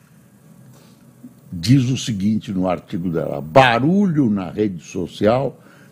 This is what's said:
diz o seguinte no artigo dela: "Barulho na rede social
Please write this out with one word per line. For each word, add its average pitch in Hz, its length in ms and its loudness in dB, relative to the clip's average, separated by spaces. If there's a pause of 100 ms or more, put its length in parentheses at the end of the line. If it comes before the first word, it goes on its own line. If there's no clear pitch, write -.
(1500)
diz 120 380 2
o 131 80 -2
seguinte 104 560 -4
no 92 160 -2
artigo 87 420 -6
dela: 71 300 -4
"Barulho 135 880 4
na 95 220 -2
rede 98 340 -4
social 107 720 -2 (340)